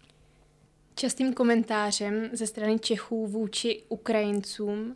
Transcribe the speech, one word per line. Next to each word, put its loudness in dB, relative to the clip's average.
Častým 2
komentářem 2
ze -2
strany 0
Čechů -2
vůči -2
Ukrajincům -2